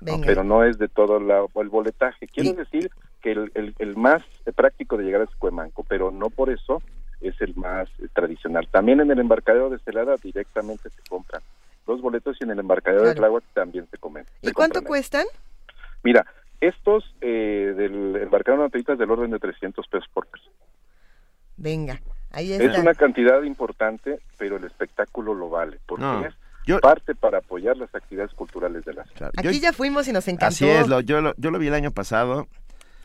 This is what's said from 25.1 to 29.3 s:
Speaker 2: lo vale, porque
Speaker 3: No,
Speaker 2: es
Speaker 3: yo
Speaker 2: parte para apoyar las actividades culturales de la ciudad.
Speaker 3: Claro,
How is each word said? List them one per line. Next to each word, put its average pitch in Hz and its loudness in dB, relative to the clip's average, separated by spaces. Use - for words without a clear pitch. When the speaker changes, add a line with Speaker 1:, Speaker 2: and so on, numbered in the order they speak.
Speaker 2:
lo 87 -8
vale, 82 -6
porque 90 -8
Speaker 3:
No, 127 -2
Speaker 2:
es 156 -10
Speaker 3:
yo 180 2
Speaker 2:
parte 143 6
para 104 0
apoyar 92 -4
las 127 -10
actividades 98 -10
culturales 87 -8
de 76 -12
la 73 -14
ciudad. - -20
Speaker 3:
Claro, - -8